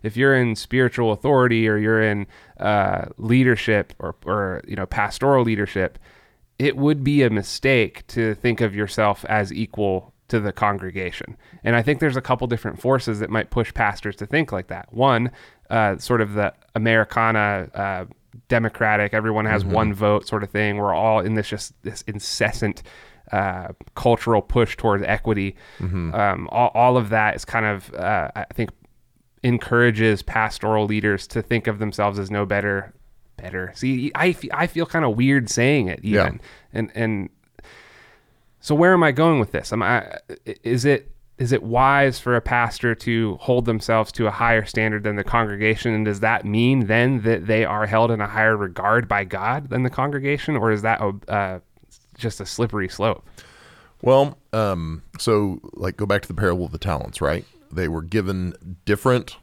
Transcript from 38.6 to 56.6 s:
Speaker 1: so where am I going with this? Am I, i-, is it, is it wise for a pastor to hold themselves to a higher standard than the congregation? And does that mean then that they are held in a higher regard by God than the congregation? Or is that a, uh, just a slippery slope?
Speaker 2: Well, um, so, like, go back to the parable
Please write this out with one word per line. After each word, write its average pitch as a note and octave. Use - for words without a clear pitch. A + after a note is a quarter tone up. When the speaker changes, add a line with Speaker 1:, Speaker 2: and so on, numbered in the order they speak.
Speaker 1:
so -
where F3
am F3
I D3
going D#3
with G#2
this? D#2+
Am G#2+
I, A2
i-, -
is A#2+
it, C#3
is A#2+
it C3
wise C3+
for B2
a A2+
pastor A#2+
to A2+
hold B2
themselves A2+
to A2+
a G#2
higher A2+
standard G#2+
than G#2
the G2+
congregation? A2
And G#2+
does G2+
that A2
mean A#2
then A#2+
that G#2
they A2
are G#2
held A2+
in A2
a G#2
higher A2
regard G#2
by G2+
God A#2
than B2
the B2+
congregation? C#3+
Or A2
is G#2
that A2
a, G2+
uh, F#2+
just A2+
a G2
slippery G#2
slope? -
Speaker 2:
Well, C3+
um, F2
so, G#2
like, F2
go G#2
back G2
to -
the F2
parable F2+